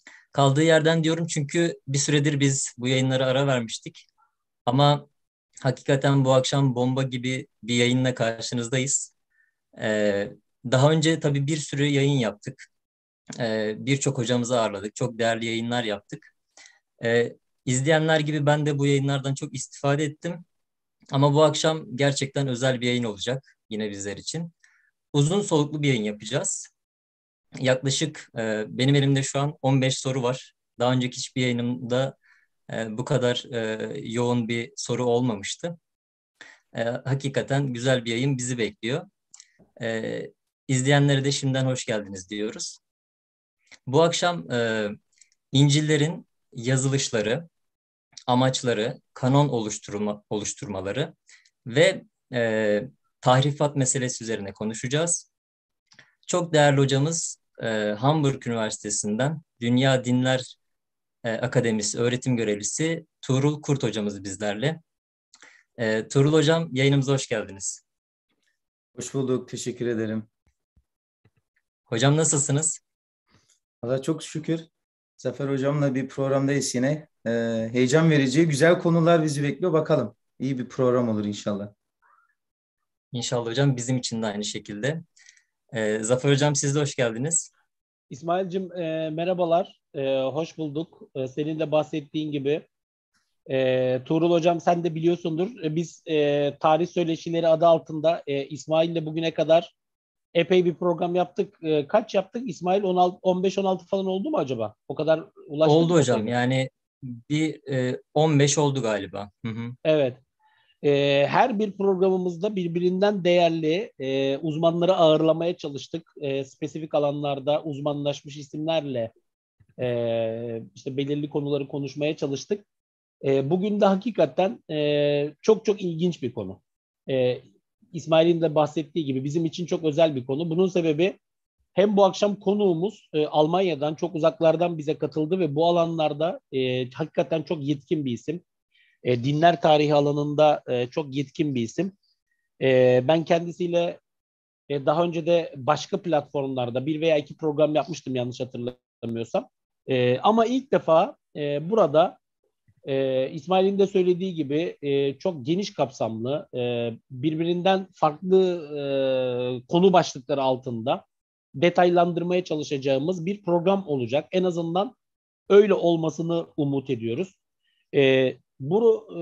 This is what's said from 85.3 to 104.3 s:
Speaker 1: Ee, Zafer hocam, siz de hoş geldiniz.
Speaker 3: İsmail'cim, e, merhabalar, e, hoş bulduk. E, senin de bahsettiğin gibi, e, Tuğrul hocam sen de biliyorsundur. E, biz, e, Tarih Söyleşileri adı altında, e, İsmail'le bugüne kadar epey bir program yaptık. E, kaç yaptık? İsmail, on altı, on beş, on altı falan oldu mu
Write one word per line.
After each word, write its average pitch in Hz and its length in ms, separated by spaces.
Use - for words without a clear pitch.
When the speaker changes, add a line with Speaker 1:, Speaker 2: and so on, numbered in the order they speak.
Speaker 1:
Ee, 110 280
Zafer 123 300
hocam, 143 240
siz 139 200
de 151 40
hoş 143 160
geldiniz. 123 560
Speaker 3:
İsmail'cim, 175 640
e, 160 380
merhabalar, 175 720
e, 135 280
hoş 135 360
bulduk. 156 580
E, 131 120
senin 151 320
de 156 120
bahsettiğin 151 600
gibi, 143 360
e, 127 560
Tuğrul 165 260
hocam 170 300
sen 175 220
de 165 120
biliyorsundur. 175 680
E, 156 120
biz, 165 320
e, 147 520
Tarih 160 280
Söyleşileri 165 600
adı 160 180
altında, 160 640
e, 139 200
İsmail'le 160 580
bugüne 160 280
kadar 160 440
epey 175 320
bir 170 100
program 175 400
yaptık. 180 460
E, 151 260
kaç 214 280
yaptık? 240 340
İsmail, 180 340
on 185 120
altı, 180 260
on 185 220
beş, 190 140
on 196 80
altı 185 200
falan 196 200
oldu 190 240
mu 302 80